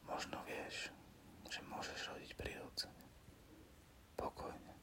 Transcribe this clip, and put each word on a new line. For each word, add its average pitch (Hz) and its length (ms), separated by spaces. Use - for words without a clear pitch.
Možno - 400
vieš, - 400
že - 160
môžeš - 400
rodiť - 320
prirodzene, - 640
pokojne. - 560